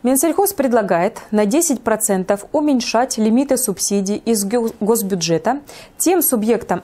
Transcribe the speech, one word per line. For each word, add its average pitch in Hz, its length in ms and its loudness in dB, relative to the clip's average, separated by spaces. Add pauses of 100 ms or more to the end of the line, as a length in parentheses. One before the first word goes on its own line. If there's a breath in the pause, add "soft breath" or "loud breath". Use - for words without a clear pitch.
Минсельхоз 320 520 0
предлагает 208 680 0 (100)
на 214 160 2
десять 254 380 0
процентов 202 680 0
уменьшать 262 680 0
лимиты 240 380 2
субсидий 202 580 -2
из 220 280 -2
гос-, 226 360 -2
госбюджета 196 800 0 (400 loud breath)
тем 339 240 2
субъектам 226 600 0